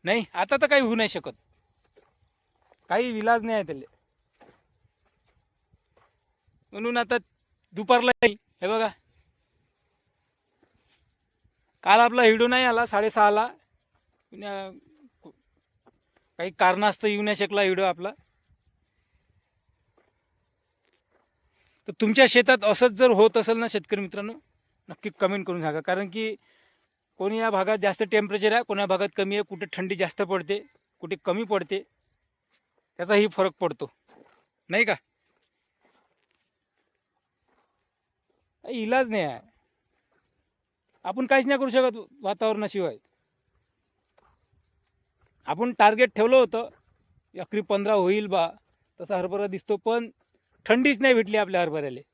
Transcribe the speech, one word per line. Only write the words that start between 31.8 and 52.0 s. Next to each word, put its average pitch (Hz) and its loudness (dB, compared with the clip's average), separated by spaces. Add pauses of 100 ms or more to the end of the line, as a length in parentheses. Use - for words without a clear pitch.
त्याचाही 208 2
फरक 190 0
पडतो, 160 -6 (800)
नाही 208 0
का? 196 -2 (3750)
काही 247 -8
इलाज 247 0
नाही 208 -2
आहे, 127 -8 (1700)
आपण 220 -6
काहीच 262 2
नाही 277 0
करू 262 -4
शकत 247 0 (260)
वातावरणाशिवाय. 202 -4 (2500)
आपण 202 -4
टार्गेट 220 4
ठेवलं 240 4
होतं 233 2 (680)
एकरी 208 -6
पंधरा 202 -2
होईल 202 2
बा, 175 0 (520)
तसा 185 -6
हरभरा 190 -4
दिसतो, 196 -4
पण 226 -4 (560)
थंडीच 254 2
नाही 262 4
भेटली 214 0
आपल्या 190 0
हरभऱ्याला. 147 -6 (140)